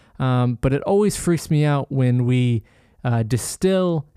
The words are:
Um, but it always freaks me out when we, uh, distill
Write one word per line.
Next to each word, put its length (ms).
Um, 400
but 140
it 80
always 340
freaks 340
me 140
out 260
when 360
we, 380
uh, 180
distill 840